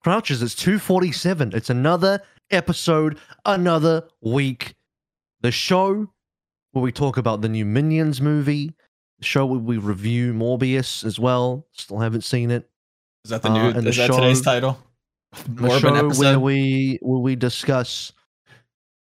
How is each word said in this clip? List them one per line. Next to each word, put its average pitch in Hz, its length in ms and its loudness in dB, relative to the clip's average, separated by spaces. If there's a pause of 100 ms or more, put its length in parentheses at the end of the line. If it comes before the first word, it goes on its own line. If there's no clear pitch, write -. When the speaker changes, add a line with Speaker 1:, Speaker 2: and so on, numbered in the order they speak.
Speaker 1:
Crouchers, 165 380 0
it's 120 140 -4
two 202 240 0
forty-seven. 175 720 0
It's 113 160 -4
another 170 520 0 (300)
episode, 160 680 0 (280)
another 165 640 2 (140)
week. 127 540 -2 (680)
The 123 100 0
show 196 600 0 (600)
where 131 120 -2
we 127 80 0
talk 135 260 -2
about 110 240 -2
the 110 80 -2
new 110 160 -2
Minions 147 560 0
movie. 147 520 0 (460)
The - 60 -18
show 135 220 0
where 127 120 0
we 117 180 -2
review 110 560 -2
Morbius 127 680 -2
as 107 160 -6
well. 123 540 0
Still - 260 -10
haven't 113 240 -2
seen 120 280 -2
it. 120 180 -4 (560)
Speaker 2:
Is 107 60 -10
that 110 100 -4
the 110 80 -2
Speaker 1:
Uh, 110 40 4
Speaker 2:
new, 110 160 4
Speaker 1:
and 117 160 0
the - 40 2
Speaker 2:
is 117 80 0
that 123 140 2
today's 127 260 4
Speaker 1:
show, 127 60 -2
Speaker 2:
title? 131 360 0 (680)
Speaker 1:
the 117 160 -8
Speaker 2:
Morbin 123 180 4
Speaker 1:
show 151 100 4
where 147 140 4
Speaker 2:
episode? 139 340 4
Speaker 1:
we, 135 640 0
where 127 180 0
we 127 160 0
discuss 123 760 -4 (1040)